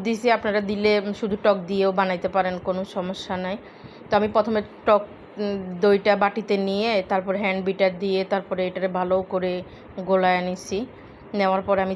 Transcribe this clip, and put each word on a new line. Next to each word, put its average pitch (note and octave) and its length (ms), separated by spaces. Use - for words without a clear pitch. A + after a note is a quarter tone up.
দিছি, A3+ 280
আপনারা G#3+ 300
দিলে G#3 300
শুধু G#3 240
টক G#3 280
দিয়েও F#3+ 260
বানাইতে F#3 380
পারেন, F#3 300
কোনো F#3 260
সমস্যা F#3+ 520
নাই। F#3 180
তো - 120
আমি G#3 120
প্রথমে G#3+ 320
টক, G#3 180
উম, G3+ 240
দইটা G3+ 360
বাটিতে G3+ 420
নিয়ে G3 340
তারপর F#3+ 280
হ্যান্ড F#3+ 260
বিটার F#3+ 360
দিয়ে F#3+ 260
তারপরে F#3 400
এটারে F#3 280
ভালো F#3 220
করে F#3 240
গোলায় F#3 360
নিছি। F#3 360
নেওয়ার F#3+ 300
পরে G3 180
আমি F#3+ 140